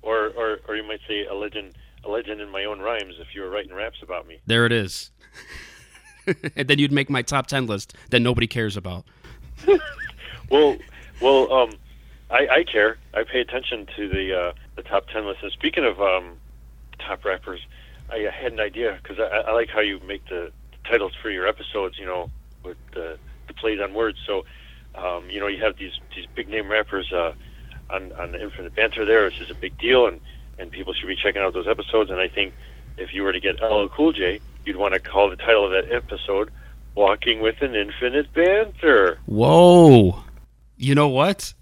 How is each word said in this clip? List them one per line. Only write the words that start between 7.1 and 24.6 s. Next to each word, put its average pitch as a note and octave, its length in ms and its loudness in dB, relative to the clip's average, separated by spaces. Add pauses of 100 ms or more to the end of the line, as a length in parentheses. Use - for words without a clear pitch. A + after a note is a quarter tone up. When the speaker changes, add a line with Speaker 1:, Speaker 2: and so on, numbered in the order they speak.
Speaker 2:
top C3+ 260 -4
ten C3 200 -4
list G2+ 260 -6 (160)
that B2 120 4
nobody A#2 260 2
cares G#2+ 300 -4
about. F#2 280 -12 (640)
<laughs> - 840 -2
Speaker 1:
Well, C#3+ 280 6 (420)
well, C3 320 4
um, B2 200 4 (600)
I, C3 160 2
I E3 160 4
care. A2 340 2 (160)
I G#2+ 100 -2
pay B2+ 180 -2
attention A#2+ 460 -8 (100)
to G#2 100 -8
the, F#2+ 320 -4
uh, F2 140 -4 (220)
the - 80 -16
top - 260 -2
ten A2 160 -6
list. G2 180 -10
And G2 80 -10
speaking D#3 320 -4
of, G2+ 180 0
um, F#2 360 0 (600)
top - 260 -10
rappers, F#2 340 -6 (500)
I, G#2+ 180 -4
I F#2+ 40 -4
had A#2+ 220 -8
an A2 80 -6
idea, G#2 420 -4
'cause F#2 160 -14
I, G#2+ 300 -2
I - 20 0
like A#2 180 0
how G#2+ 120 -2
you G2+ 260 -2
make G2 220 -10
the F2 220 -8 (380)
titles G#2 220 0 (100)
for A2 80 -8
your F#2 180 -4
episodes, G#2 520 -6
you G2 60 -14
know, F2+ 260 -8 (320)
with F2+ 140 -14 (160)
the, E2 260 -12 (280)
the - 60 -16
plays A2 280 -4
on G2 120 -6
words. A2 320 -2
So, G2 200 -4 (480)